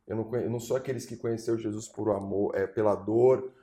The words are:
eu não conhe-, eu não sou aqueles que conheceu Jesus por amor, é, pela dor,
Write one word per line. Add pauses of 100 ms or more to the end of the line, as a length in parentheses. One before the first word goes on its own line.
eu
não
conhe-,
eu
não
sou
aqueles
que
conheceu
Jesus
por
amor,
é,
pela
dor, (120)